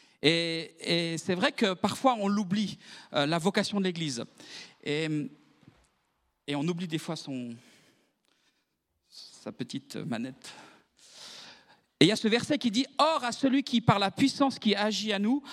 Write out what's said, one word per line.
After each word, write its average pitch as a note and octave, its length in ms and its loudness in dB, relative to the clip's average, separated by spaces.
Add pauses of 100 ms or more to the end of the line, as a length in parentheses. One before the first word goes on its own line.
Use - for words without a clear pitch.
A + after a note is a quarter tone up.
(220)
Et, E3 580 0
et E3+ 380 0
c'est F#3 160 -2
vrai B3 180 0
que F#3+ 220 0
parfois A3+ 440 0
on G3+ 100 0
l'oublie, G3+ 500 -2 (340)
euh, C#3+ 140 2
la E3+ 120 0
vocation G3+ 400 0
de F#3+ 60 0
l'Église. D#3+ 400 -2 (580)
Et, D3+ 460 -2 (1200)
et C#3+ 100 -2
on C#3+ 60 0
oublie F3 260 -2
des D#3 100 -2
fois D#3+ 180 -6
son, B2 380 -8 (1600)
sa - 420 -16
petite - 440 -10
manette. B2 580 -8 (1500)
Et D#3+ 60 10
il - 20 8
y G#3 40 6
a A3 40 2
ce A3 120 0
verset A#3+ 300 2
qui A#3+ 120 0
dit, « B3 160 2 (120)
Or, D4+ 240 4
à A#3 100 -2
celui C4+ 300 2
qui, A#3 180 0
par A3 180 4
la G3 120 2
puissance C4+ 480 2
qui G#3 160 2
agit G#3 380 0
à G3 60 0
nous, A#3 240 2 (100)